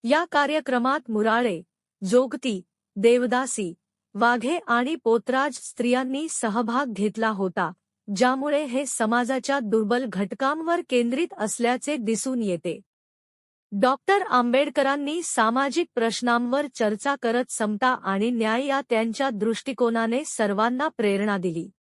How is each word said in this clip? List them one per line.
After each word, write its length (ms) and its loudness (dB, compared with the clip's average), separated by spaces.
या 280 2
कार्यक्रमात 760 0
मुराळे, 520 0
जोगती, 580 0
देवदासी, 800 2
वाघे 520 2
आणि 380 0
पोतराज 500 2
स्त्रियांनी 760 -2
सहभाग 640 -2
घेतला 360 -2
होता, 440 -2
ज्यामुळे 480 2
हे 220 -2
समाजाच्या 720 0
दुर्बल 480 0
घटकांवर 800 -2
केंद्रित 500 0
असल्याचे 580 -2
दिसून 460 -2
येते. 380 -4
डॉक्टर 420 4
आंबेडकरांनी 1000 2
सामाजिक 720 0
प्रश्नांवर 800 0
चर्चा 480 0
करत 280 0
समता 360 0
आणि 440 0
न्याय 360 0
या 140 0
त्यांच्या 400 0
दृष्टिकोनाने 960 0
सर्वांना 640 0
प्रेरणा 500 0
दिली. 320 -4